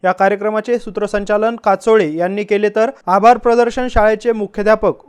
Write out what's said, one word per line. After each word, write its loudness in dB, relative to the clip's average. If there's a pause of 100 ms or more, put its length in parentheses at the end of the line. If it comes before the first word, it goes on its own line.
या 2
कार्यक्रमाचे -2
सूत्रसंचालन -4
काचोळे 0
यांनी -4
केले, -2
तर 0 (160)
आभार 4
प्रदर्शन 2
शाळेचे 0
मुख्याध्यापक -2